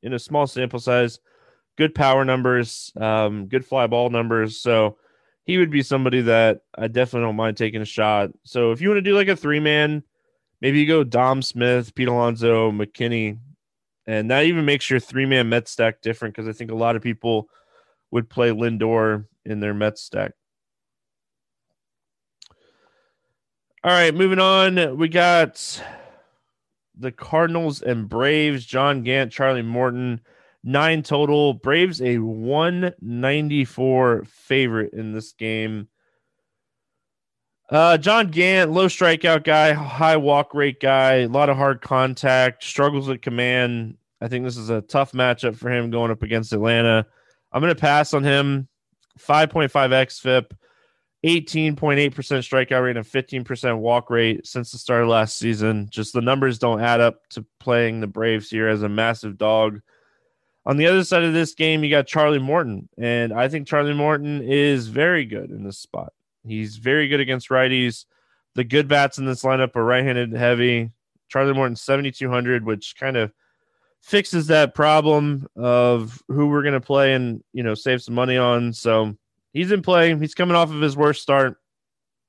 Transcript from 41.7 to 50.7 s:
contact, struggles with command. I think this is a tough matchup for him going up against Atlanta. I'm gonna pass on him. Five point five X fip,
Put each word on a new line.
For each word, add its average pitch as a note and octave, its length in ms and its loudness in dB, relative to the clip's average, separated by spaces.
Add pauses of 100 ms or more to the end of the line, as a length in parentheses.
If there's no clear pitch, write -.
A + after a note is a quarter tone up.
contact, C3 840 0
struggles C#3 460 -2
with C3 140 -6
command. A#2+ 720 -2 (240)
I A#2 80 -6
think B2 160 -6
this B2 140 -8
is A2 120 -8
a A2 120 -2
tough C#3 280 -2
matchup B2 460 0
for A#2+ 140 -8
him A#2+ 200 -2
going A#2 220 -2
up A2 100 -6
against A2+ 300 -4
Atlanta. A2+ 540 2 (440)
I'm - 100 -2
gonna E3 140 2
pass D3 400 2
on C#3+ 80 0
him. C#3 460 0 (500)
Five D3+ 320 2
point D3+ 220 0
five C3+ 180 2
X C3 280 2
fip, B2+ 360 0 (680)